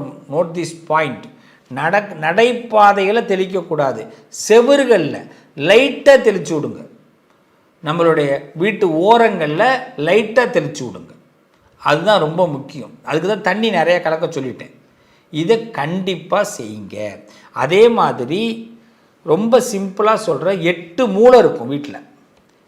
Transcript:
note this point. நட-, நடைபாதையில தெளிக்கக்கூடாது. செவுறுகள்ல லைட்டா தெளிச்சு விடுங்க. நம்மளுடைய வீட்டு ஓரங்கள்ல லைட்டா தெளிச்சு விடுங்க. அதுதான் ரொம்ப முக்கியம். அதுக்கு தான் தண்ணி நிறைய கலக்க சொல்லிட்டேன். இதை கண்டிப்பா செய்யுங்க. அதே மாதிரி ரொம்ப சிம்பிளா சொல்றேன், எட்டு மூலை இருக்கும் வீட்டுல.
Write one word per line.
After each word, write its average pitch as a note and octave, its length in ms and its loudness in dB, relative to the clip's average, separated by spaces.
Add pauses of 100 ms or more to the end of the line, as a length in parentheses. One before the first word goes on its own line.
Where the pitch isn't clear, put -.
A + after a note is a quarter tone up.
(320)
note E3 240 -4
this E3 160 -8 (140)
point. D3+ 380 -2 (480)
நட-, F#3 500 -2
நடைபாதையில G#3 1040 2
தெளிக்கக்கூடாது. E3+ 760 -2 (460)
செவுறுகள்ல A#3 720 4 (400)
லைட்டா A#3+ 600 4
தெளிச்சு F#3+ 360 0
விடுங்க. C#3 300 -6 (1000)
நம்மளுடைய D#3 460 2 (240)
வீட்டு G3+ 320 -2 (140)
ஓரங்கள்ல F#3+ 640 2 (340)
லைட்டா A3 500 0
தெளிச்சு D#3+ 360 -4
விடுங்க. F2+ 300 -14 (680)
அதுதான் E3+ 380 2
ரொம்ப E3 280 -2
முக்கியம். C3+ 460 -12 (100)
அதுக்கு D#3+ 240 -4
தான் G#3 140 -4
தண்ணி G#3 280 0
நிறைய E3+ 320 0
கலக்க D#3+ 260 -4
சொல்லிட்டேன். C3 460 -10 (600)
இதை E3+ 240 2 (140)
கண்டிப்பா F3+ 680 -4 (180)
செய்யுங்க. G#2 400 -14 (540)
அதே D3+ 380 2
மாதிரி D3+ 500 -2 (840)
ரொம்ப G#3+ 360 2 (100)
சிம்பிளா G3 420 -2
சொல்றேன், F3+ 480 -2
எட்டு F3 460 -4
மூலை A3+ 320 6
இருக்கும் C3+ 320 0
வீட்டுல. - 260 -8 (720)